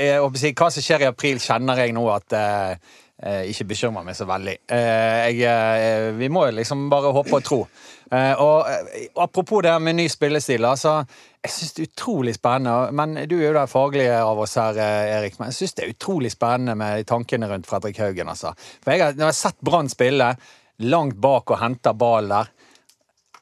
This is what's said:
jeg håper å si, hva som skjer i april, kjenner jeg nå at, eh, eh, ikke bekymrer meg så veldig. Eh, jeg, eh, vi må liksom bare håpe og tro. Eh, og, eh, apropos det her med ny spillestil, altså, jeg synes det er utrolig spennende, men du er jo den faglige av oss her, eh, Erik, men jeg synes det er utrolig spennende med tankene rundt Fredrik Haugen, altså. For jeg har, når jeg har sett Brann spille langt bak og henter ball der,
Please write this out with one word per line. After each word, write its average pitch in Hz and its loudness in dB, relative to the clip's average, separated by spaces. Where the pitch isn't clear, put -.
jeg 143 4
håper 131 -2
å - -4
si, 147 2
hva 170 4
som 143 -6
skjer 143 4
i 131 4
april, 135 -2
kjenner 127 2
jeg 117 0
nå 117 0
at, 104 -2
eh, 101 -4
eh, 98 -4
ikke 104 -8
bekymrer 101 -4
meg 92 -12
så 104 -8
veldig. 95 -4
Eh, 117 2
jeg, 120 -2
eh, 113 2
vi 127 -2
må 170 4
liksom 143 -4
bare 143 2
håpe 196 2
og - -6
tro. 123 0
Eh, 131 2
og, 151 4
eh, 120 -6
apropos 185 0
det 170 4
her 165 4
med 160 0
ny 170 0
spillestil, 143 0
altså, 147 2
jeg - -10
synes - -8
det 160 -8
er - -8
utrolig 131 -4
spennende, 123 0
men 151 -2
du 175 0
er 156 2
jo 151 2
den 139 2
faglige 135 2
av 110 2
oss - -6
her, 110 0
eh, 107 0
Erik, 104 -4
men 107 -8
jeg 123 -8
synes 185 -6
det - -6
er - -8
utrolig 147 -4
spennende 123 -2
med 107 -4
tankene 117 -2
rundt 95 -8
Fredrik 101 -6
Haugen, 90 -4
altså. 80 -10
For 135 -2
jeg 175 4
har, 147 2
når 151 0
jeg - 4
har - 0
sett - -2
Brann 143 2
spille 127 2
langt 131 0
bak 131 2
og 95 0
henter 120 0
ball 113 2
der, 104 0